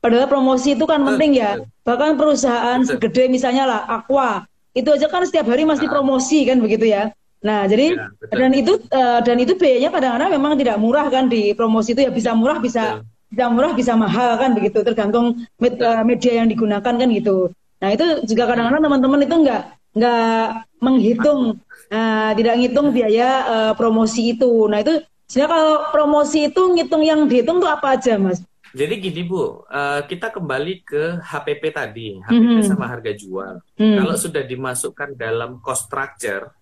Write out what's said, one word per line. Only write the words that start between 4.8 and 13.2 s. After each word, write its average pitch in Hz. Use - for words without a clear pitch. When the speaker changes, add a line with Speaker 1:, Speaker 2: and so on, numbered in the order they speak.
Speaker 1:
aja 294
kan 359
setiap 311
hari 254
masih 311
Speaker 2:
Ah. -
Speaker 1:
promosi 269
kan, 254
begitu, 220
ya. 208
Nah, 208
jadi 262
Speaker 2:
Ya, 214
betul. -
Speaker 1:
dan 254
itu, 277
eh, 247
dan 240
itu 254
biayanya 269
kadang-kadang 262
memang 285
tidak 240
murah 247
kan 262
di 214
promosi 226
itu, 269
ya, 254
bisa 233
murah, 269
bisa, 226
Speaker 2:
Betul. -